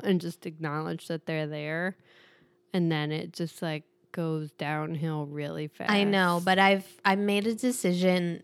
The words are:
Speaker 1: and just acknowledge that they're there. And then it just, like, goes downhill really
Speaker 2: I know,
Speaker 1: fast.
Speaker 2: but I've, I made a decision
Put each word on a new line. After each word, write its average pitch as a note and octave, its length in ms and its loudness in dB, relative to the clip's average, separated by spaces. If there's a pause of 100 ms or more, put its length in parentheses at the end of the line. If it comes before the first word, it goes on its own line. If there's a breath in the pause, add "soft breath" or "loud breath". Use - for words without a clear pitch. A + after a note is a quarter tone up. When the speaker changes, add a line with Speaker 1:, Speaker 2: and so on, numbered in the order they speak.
Speaker 1:
and F#3+ 160 2
just E3+ 260 -10
acknowledge D#3+ 640 -6
that E3 180 -6
they're D#3 200 -2
there. D#3 500 -6 (800 soft breath)
And E3+ 160 2
then D3+ 220 0
it E3+ 220 -6
just, - 260 -8
like, D#3 220 -4 (300)
goes D#3+ 400 -4
downhill D3+ 760 -4
really D3 420 -6 (180)
Speaker 2:
I G3+ 180 2
know, F#3 320 4
Speaker 1:
fast. E3+ 100 -2
Speaker 2:
but F#3+ 120 4
I've, G3 280 6 (180)
I G3 120 4
made G3+ 300 2
a A3+ 80 0
decision F3+ 880 2